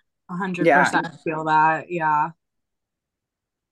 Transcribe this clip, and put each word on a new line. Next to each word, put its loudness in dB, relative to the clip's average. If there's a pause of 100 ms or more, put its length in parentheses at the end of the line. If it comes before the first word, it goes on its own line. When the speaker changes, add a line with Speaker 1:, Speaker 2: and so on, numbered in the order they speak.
(320)
Speaker 1:
A -10
hundred -4
percent 2
Speaker 2:
Yeah. -16
Speaker 1:
feel -6
that. 2
Yeah. -2 (1400)